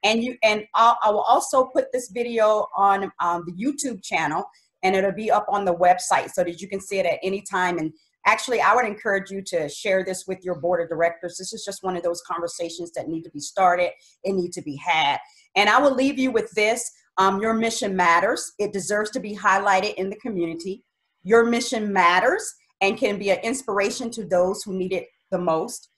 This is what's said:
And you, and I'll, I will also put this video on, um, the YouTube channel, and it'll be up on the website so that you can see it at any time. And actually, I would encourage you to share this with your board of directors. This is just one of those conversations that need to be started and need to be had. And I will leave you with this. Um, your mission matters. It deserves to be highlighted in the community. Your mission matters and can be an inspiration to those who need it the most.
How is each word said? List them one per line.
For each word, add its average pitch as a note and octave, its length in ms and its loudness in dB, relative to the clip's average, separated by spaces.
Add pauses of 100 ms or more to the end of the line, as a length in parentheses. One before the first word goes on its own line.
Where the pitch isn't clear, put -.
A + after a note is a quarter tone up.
And A3+ 180 2
you, B3+ 220 -6
and G#3+ 200 2 (100)
I'll, A#3 280 6
I A3 80 4
will G#3 120 0
also C4 420 4
put C4 280 -2
this B3+ 180 -4
video G#3+ 560 2 (100)
on, G3 340 2 (100)
um, E3+ 260 -2
the F3 60 -10
YouTube A#3+ 520 -6
channel, D#3+ 400 -2 (380)
and F#3 120 4
it'll G3 180 2
be G#3+ 180 -4
up G#3 180 2
on G3+ 160 0
the F3+ 100 2
website F3+ 560 2
so F3+ 140 -2
that E3+ 160 -8
you F#3+ 80 -14
can G3 120 -8
see F#3+ 180 -6
it F3+ 80 0
at E3 180 0
any G3 180 -4
time. F3+ 360 -2
And D#3 140 -4 (320)
actually, A3 360 0
I F#3 140 4
would B3 120 4
encourage G3 440 -4
you G3 180 -8
to D#3+ 200 -2
share F#3+ 360 0
this F#3 240 -8
with F#3 160 -8
your F3 160 -4
board E3+ 200 0
of E3+ 80 -2
directors. E3+ 500 -2
This F#3 140 -12
is A3 120 -12
just G3 180 -10
one F#3 140 -4
of F3 80 -8
those E3+ 180 -2
conversations E3+ 720 -8
that - 160 -8
need D#3+ 160 -6
to - 60 -20
be C#3+ 100 -12
started F3+ 500 2 (340)
and G3 120 -2
need F3 160 -2
to F3 100 -12
be C#3+ 140 -10
had. D3+ 420 0 (380)
And G#3 120 4
I A#3 120 6
will C#4 140 4
leave C4+ 240 0
you C4 120 2
with A3 220 -2
this. A3 360 0 (300)
Um, F#3+ 240 4
your A3+ 120 0
mission A3+ 420 -2
matters. F3+ 640 2
It G3+ 120 -2
deserves G#3 400 -2
to C4 80 -4
be G#3 160 -10
highlighted G3 580 2
in F#3+ 140 -4
the G#3 80 -8
community. F3+ 680 -6 (400)
Your A3+ 200 6
mission A#3 480 -2
matters F#3+ 600 4 (260)
and G3 180 2
can G3+ 200 0
be G3 120 -2
an F3+ 120 4
inspiration A3+ 680 -2
to A3+ 120 -8
those F#3 380 2
who G3 160 -8
need F#3 140 -4
it F#3 140 -4 (260)
the F#3 60 -2
most. F3 600 -2